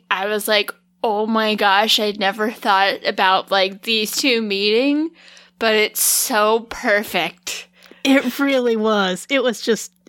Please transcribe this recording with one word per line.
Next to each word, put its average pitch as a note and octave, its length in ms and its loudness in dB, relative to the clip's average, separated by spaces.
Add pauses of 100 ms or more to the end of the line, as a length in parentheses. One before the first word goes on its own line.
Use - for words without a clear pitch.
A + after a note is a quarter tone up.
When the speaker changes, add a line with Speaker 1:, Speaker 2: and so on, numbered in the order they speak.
(100)
Speaker 1:
I G3 160 -2
was G#3 200 -2
like, G#3 240 2 (320)
"Oh G#3+ 240 0
my A3 300 0
gosh, G#3 420 2
I'd G#3 220 -2
never G#3 320 -2
thought G3 520 0
about, F#3+ 460 0
like, G3 320 0
these A3 320 -2
two A#3+ 280 0
meeting, A3+ 680 0 (480)
but A3 160 0
it's G#3+ 280 0
so A3 580 0 (100)
perfect." - 960 -4 (380)
Speaker 2:
It C4+ 340 2
really B3+ 380 0
was. G#3 520 0
It C4+ 140 2
was A#3+ 180 -2
just - 320 -2 (160)